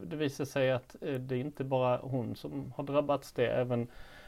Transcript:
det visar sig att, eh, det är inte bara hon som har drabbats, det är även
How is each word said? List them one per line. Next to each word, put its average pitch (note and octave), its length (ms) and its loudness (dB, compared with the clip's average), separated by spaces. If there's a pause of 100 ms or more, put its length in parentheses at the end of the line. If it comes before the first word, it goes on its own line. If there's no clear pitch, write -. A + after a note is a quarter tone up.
det E3+ 140 -6
visar D3 280 0
sig C3 280 2
att, - 280 -4
eh, D#3 140 -2
det C3 200 -2
är B2+ 60 2
inte C#3+ 240 -4
bara B2+ 340 4
hon B2 380 -2
som C#3 400 -8
har C#3+ 80 -4
drabbats, C#3 480 2
det B2 140 4
är A#2 140 2
även B2 280 2 (400)